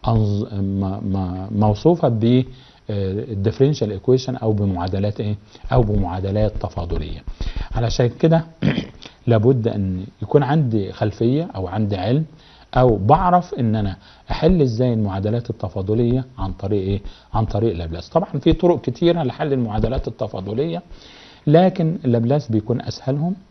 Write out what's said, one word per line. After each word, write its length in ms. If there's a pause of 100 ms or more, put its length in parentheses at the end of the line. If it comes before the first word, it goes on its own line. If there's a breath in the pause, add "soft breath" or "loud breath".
أنظ-، 460
م-، 460 (140)
م-، 380
موصوفة 560
ب، 360 (460 loud breath)
آه، 220 (200)
الديفرنشال 600
equation 440
أو 180
بمعادلات 680
إيه؟ 160 (360 loud breath)
أو 100
بمعادلات 760
تفاضلية. 680 (520 loud breath)
علشان 340
كده 360 (180)
<clears throat> 640
لابد 400
أن 380 (160)
يكون 220
عندي 480
خلفية 640
أو 120
عندي 300
علم 280 (500 loud breath)
أو 220
بعرف 560
إن 220
أنا 220 (340 loud breath)
أحل 300
إزاي 320
المعادلات 560
التفاضلية 760 (120)
عن 160
طريق 280
إيه؟ 200 (320 loud breath)
عن 120
طريق 300
لابلاس. 340
طبعًا 300
في 140
طرق 280
كتيرة 420
لحل 300
المعادلات 540
التفاضلية، 720 (680 loud breath)
لكن 560
لابلاس 480
بيكون 300
أسهلهم 540 (160)